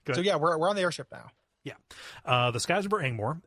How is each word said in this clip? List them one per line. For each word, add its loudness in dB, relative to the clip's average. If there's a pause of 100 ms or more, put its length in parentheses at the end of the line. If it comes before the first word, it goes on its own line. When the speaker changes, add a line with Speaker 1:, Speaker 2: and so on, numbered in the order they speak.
Speaker 1:
Go -2
Speaker 2:
so 2
Speaker 1:
ahead. 0
Speaker 2:
yeah, 4
we're, 2
we're 2
on 0
the 0
airship -2
now. -18 (340)
Speaker 1:
Yeah. -10 (520)
Uh, 4
the -4
skies 0
over 0
Angmore. -2